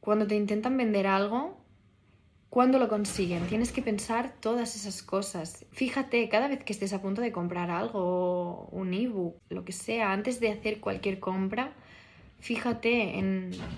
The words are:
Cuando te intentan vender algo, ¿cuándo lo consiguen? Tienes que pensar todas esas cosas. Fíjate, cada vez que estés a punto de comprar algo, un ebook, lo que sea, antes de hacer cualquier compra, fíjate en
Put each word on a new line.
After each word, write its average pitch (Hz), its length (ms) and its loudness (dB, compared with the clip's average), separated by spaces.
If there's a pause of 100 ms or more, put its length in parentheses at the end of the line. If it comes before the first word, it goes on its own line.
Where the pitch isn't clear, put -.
Cuando 214 260 2
te 208 100 2
intentan 214 400 2
vender 208 320 4
algo, 214 500 0 (920)
¿cuándo 254 280 6
lo 240 100 4
consiguen? 190 600 0
Tienes 220 240 0
que 254 100 -2
pensar 226 560 -2
todas 226 380 0
esas 202 260 -8
cosas. 190 720 -4
Fíjate, 247 560 0
cada 220 180 4
vez 277 160 -2
que - 100 -6
estés 196 200 -4
a 190 100 -4
punto 196 180 -2
de 240 120 0
comprar 175 380 -2
algo, 180 1000 0
un 185 240 -2
ebook, 196 420 -2 (120)
lo 185 160 -6
que 190 80 -10
sea, 220 400 -2
antes 220 260 0
de 226 140 2
hacer 214 260 -4
cualquier 190 400 -4
compra, 190 540 -2 (680)
fíjate 233 800 0
en 190 320 0 (280)